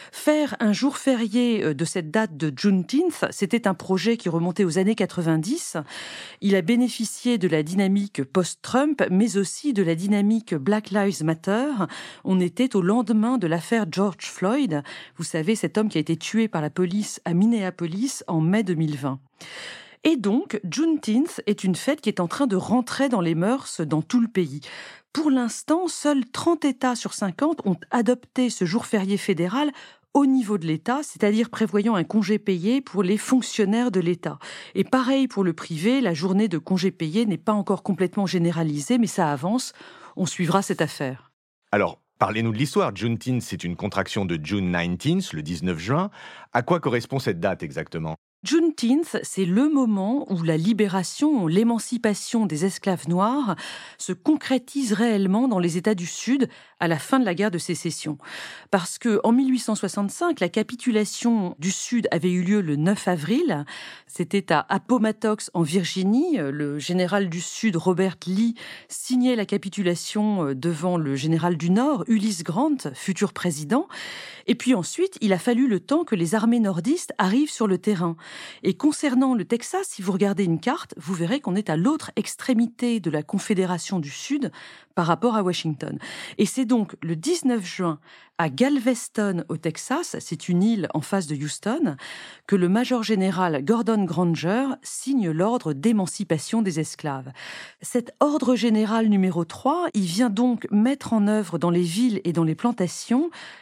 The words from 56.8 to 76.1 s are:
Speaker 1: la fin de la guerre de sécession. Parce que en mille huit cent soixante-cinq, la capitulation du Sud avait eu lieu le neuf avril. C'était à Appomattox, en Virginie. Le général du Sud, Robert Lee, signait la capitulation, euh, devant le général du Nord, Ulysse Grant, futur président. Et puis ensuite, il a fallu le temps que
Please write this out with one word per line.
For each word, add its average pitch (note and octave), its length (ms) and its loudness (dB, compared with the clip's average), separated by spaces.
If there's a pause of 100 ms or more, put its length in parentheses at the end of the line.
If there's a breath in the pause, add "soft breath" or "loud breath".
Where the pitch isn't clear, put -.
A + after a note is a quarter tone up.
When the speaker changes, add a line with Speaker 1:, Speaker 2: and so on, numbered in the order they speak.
Speaker 1:
la E3 100 2
fin - 220 2
de B3 60 2
la F3 100 0
guerre G#3 160 0
de F3 60 -4
sécession. D#3 600 -4 (540 loud breath)
Parce F3+ 260 0
que A3 280 2
en A3+ 80 6
mille C4 180 4
huit B3+ 80 2
cent A3 160 -2
soixante-cinq, G3+ 640 -2
la F3+ 80 0
capitulation G#3+ 1120 0
du E3 100 -2
Sud - 420 -2
avait E3+ 200 0
eu F3+ 100 2
lieu G3+ 200 2
le D3+ 160 0
neuf F#3+ 320 0
avril. F3+ 560 0 (420 loud breath)
C'était F#3+ 460 -2
à D3+ 160 2
Appomattox, G#3+ 840 0
en F3 80 0
Virginie. F#3+ 760 2
Le D3 420 -4
général F#3 480 0
du E3+ 140 -4
Sud, G3+ 340 -2
Robert F3+ 400 2 (100)
Lee, A3+ 300 0 (320 loud breath)
signait B3 480 0
la G#3 100 0
capitulation, G3 1000 0
euh, C#3 100 -2
devant E3+ 400 -2
le C#3 220 0
général D#3+ 400 2
du E3+ 140 0
Nord, A#3 360 2
Ulysse G#3 360 0
Grant, B3+ 340 0 (160)
futur - 400 -2
président. E3+ 560 -2 (580 loud breath)
Et - 80 2
puis B3 180 0
ensuite, D#4+ 460 -2
il G3+ 140 2
a F3+ 40 2
fallu A#3+ 300 2
le G3 140 2
temps D#4+ 240 0
que A#3 100 0